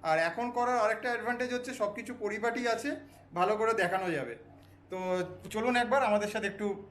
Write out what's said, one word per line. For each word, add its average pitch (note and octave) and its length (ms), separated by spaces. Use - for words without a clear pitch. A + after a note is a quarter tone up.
আর D#3+ 160
এখন E3+ 320
করার A#3+ 280
আরেকটা G#3+ 300
অ্যাডভান্টেজ A#3+ 460
হচ্ছে B3 200
সব G#3 200
কিছু A#3 240
পরিপাটি A#3 500
আছে, C4+ 280
ভালো F#3 220
করে A3 180
দেখানো F#3+ 360
যাবে। B2 260
তো F#3 60
চলুন A#3+ 260
একবার B3 260
আমাদের G#3 260
সাথে G#3 180
একটু G3 440